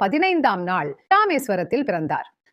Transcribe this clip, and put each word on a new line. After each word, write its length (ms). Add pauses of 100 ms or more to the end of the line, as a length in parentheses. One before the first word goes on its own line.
பதினைந்தாம் 680
நாள் 200 (240)
ராமேஸ்வரத்தில் 720
பிறந்தார். 400 (240)